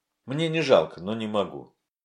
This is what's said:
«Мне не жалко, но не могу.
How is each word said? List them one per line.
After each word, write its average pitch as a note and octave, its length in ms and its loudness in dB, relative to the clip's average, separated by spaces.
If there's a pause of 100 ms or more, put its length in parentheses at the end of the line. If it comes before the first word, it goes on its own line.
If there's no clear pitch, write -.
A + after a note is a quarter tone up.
(260)
«Мне D#3 240 -2
не E3 100 0
жалко, F#2+ 400 4
но G2 140 -6
не A2+ 120 -6
могу. F2+ 480 -4 (300)